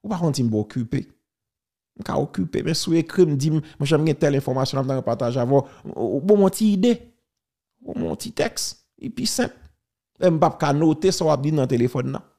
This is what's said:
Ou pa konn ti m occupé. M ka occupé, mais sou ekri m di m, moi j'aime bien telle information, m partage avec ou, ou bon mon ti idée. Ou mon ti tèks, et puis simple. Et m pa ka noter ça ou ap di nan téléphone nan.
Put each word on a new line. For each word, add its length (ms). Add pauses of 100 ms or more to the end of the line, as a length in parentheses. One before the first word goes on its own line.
Ou 80
pa 100
konn 140
ti 100
m 140
occupé. 480 (920)
M 80
ka 120
occupé, 480
mais 80
sou 240
ekri 300
m 100
di 160
m, 60 (180)
moi 80
j'aime 180
bien 100
telle 220
information, 460
m 200
partage 360
avec 160
ou, 100 (300)
ou 260
bon 160
mon 140
ti 240
idée. 320 (760)
Ou 160
mon 160
ti 180
tèks, 440 (220)
et 100
puis 180
simple. 300 (640)
Et 60
m 140
pa 100
ka 220
noter 400
ça 120
ou 80
ap 100
di 100
nan 160
téléphone 440
nan. 100 (160)